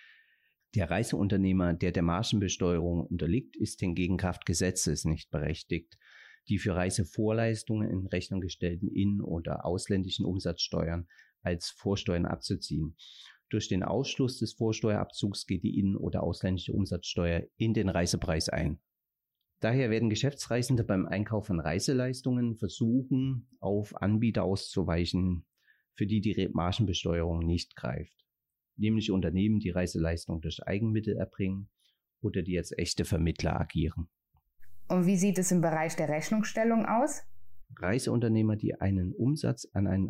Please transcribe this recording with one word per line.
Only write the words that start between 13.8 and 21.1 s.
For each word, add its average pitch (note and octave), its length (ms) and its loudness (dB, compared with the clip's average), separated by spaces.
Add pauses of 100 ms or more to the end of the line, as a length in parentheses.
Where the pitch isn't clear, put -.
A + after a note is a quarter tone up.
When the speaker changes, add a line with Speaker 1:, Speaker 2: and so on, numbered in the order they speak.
Speaker 1:
Ausschluss B2+ 560 -2
des A2 140 -2
Vorsteuerabzugs G#2+ 920 -2
geht G2 160 -2
die - 160 0
in- G2 180 4
oder F2 280 -2
ausländische F2 500 -2
Umsatzsteuer F2 720 0 (140)
in A2+ 180 2
den G#2 120 2
Reisepreis F2 600 0
ein. - 300 -2 (800)
Daher A#2+ 320 2
werden A2+ 180 2
Geschäftsreisende A#2+ 760 0
beim F#2+ 220 2
Einkauf G#2 400 -2